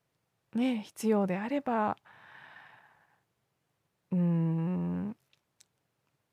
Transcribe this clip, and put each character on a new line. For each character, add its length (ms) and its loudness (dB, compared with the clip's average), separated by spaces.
ね、 320 0
必 220 -6
要 200 4
で 100 0
あ 100 -4
れ 140 -2
ば、 360 -2
う 40 2
ー 40 4
ん、 960 0